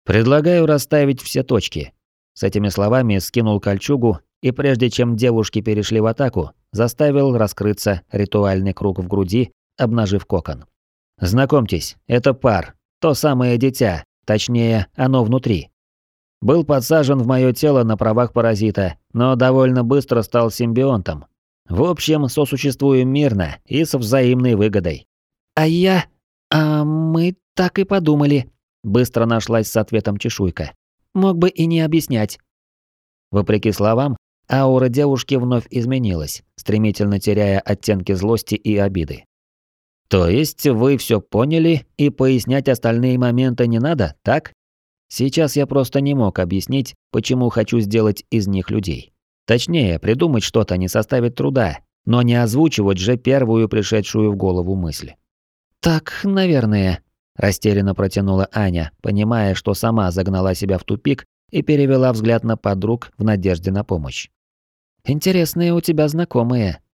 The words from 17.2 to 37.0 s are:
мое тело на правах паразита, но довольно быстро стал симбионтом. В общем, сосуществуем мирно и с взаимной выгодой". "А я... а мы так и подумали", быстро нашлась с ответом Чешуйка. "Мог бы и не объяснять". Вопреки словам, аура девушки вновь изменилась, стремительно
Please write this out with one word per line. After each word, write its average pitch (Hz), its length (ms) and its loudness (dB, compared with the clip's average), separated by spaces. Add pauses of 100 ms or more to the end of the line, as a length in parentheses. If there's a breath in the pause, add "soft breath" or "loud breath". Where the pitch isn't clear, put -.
мое 127 260 2
тело 135 320 2
на 110 140 0
правах 113 340 0
паразита, 104 640 0 (160)
но 127 240 2
довольно 127 480 4
быстро 120 380 0
стал 117 300 0
симбионтом. 113 760 -2 (420)
В 90 140 -2
общем, 156 460 0
сосуществуем 135 840 0
мирно 117 560 0
и 151 180 -2
с 151 140 -4
взаимной 127 560 2
выгодой". 98 540 -2 (480)
"А 156 100 0
я... 175 400 2 (460)
а 151 320 2
мы 160 540 0 (180)
так 180 240 -2
и 196 60 2
подумали", 147 640 2 (320)
быстро 113 420 0
нашлась 113 420 0
с - 100 -6
ответом 104 400 -2
Чешуйка. 95 560 -4 (420)
"Мог 190 240 2
бы 180 100 4
и 165 160 -2
не 165 160 0
объяснять". 147 560 -2 (920)
Вопреки 104 400 0
словам, 113 440 0 (320)
аура 131 420 2
девушки 139 460 0
вновь 123 360 0
изменилась, 113 720 -4 (120)
стремительно 104 640 0